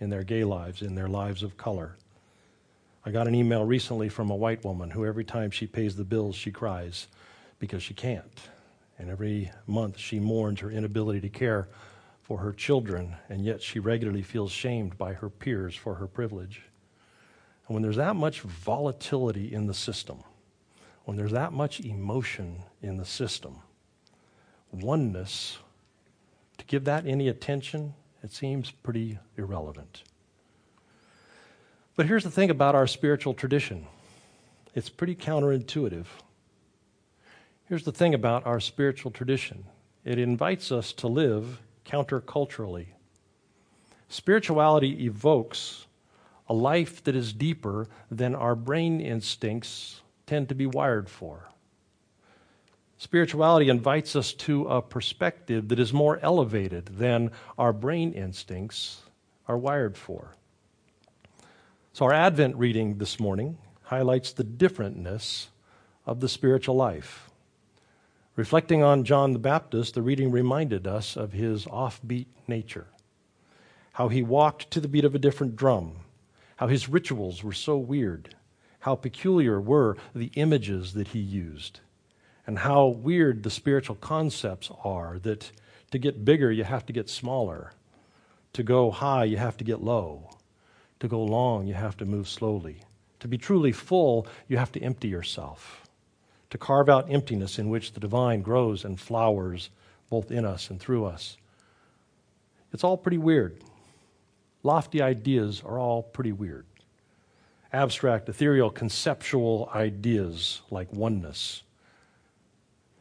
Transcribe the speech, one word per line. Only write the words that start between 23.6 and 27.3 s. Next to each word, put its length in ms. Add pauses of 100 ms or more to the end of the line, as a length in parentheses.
oneness, 840 (1000)
to 60
give 220
that 200
any 220
attention, 640 (300)